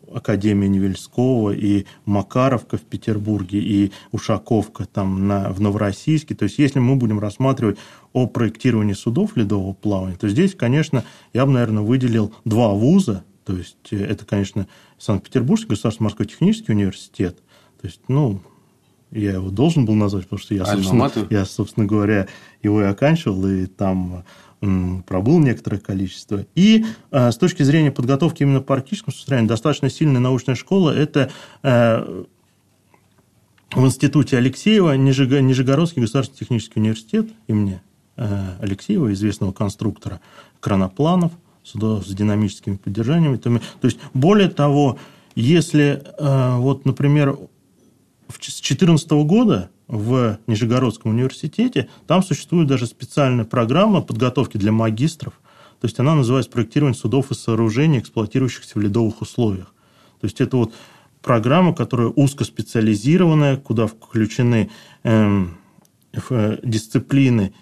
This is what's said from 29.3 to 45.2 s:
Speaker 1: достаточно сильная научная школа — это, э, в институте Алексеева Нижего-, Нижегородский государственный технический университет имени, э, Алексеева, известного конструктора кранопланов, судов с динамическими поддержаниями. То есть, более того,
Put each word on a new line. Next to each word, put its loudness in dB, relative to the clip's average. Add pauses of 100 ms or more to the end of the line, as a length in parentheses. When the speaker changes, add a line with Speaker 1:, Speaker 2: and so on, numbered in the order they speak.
Speaker 1:
достаточно 0
сильная 0
научная 0
школа — 2
это, 0 (320)
э, 0 (1500)
в 4
институте 2
Алексеева 2
Нижего-, 2
Нижегородский 2
государственный -2
технический -4
университет -2 (200)
имени, -2 (340)
э, -6
Алексеева, -2
известного -2
конструктора -6 (400)
кранопланов, 0 (320)
судов -4
с -8
динамическими -2
поддержаниями. 0
То -4 (320)
есть, 0 (140)
более 4
того, 0 (360)